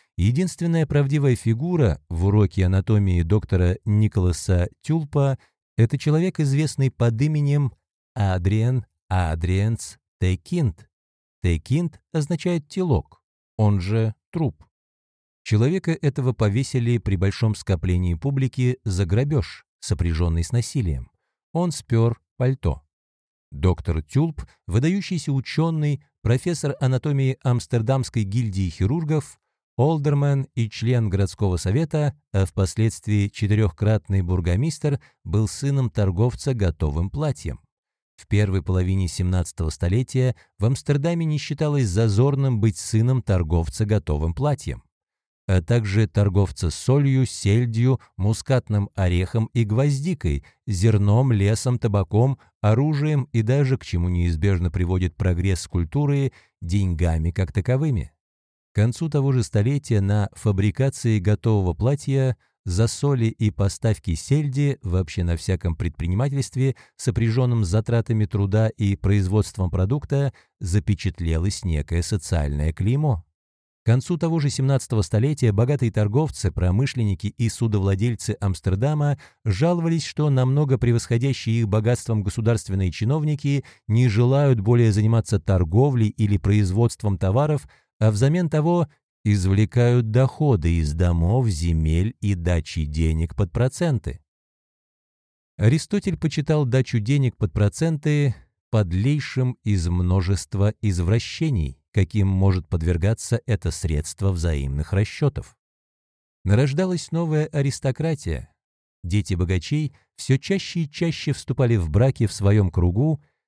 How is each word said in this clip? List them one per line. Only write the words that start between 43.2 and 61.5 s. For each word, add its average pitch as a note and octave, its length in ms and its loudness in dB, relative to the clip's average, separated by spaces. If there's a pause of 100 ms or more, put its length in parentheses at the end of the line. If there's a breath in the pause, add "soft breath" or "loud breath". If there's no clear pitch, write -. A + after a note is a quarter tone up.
торговца F2 640 0
готовым E2 480 0
платьем, B2+ 500 -4 (640)
а F#2 140 2
также G#2+ 440 2
торговца F#2+ 640 2
солью, C3+ 560 2
сельдью, A#2 760 2 (160 loud breath)
мускатным G#2+ 760 0
орехом F#2 600 0
и A#2+ 100 2
гвоздикой, C3+ 800 -2 (240 soft breath)
зерном, G#2 640 2
лесом, A2 480 0
табаком, A2 580 0 (220 soft breath)
оружием C#3+ 720 0
и A2+ 100 0
даже, C3 360 2
к - 80 -12
чему F2 240 -2
неизбежно F2 600 0
приводит F2 460 -2
прогресс F2+ 500 0
культуры, C#3 680 -2 (280 soft breath)
деньгами E2+ 720 0
как - 220 -4
таковыми. B2+ 580 -2 (640)
К - 20 -10
концу A#2+ 320 0
того C#3 240 0
же B2+ 120 2
столетия A2+ 580 0
на G2+ 320 0
фабрикации A2 840 0
готового G2+ 540 0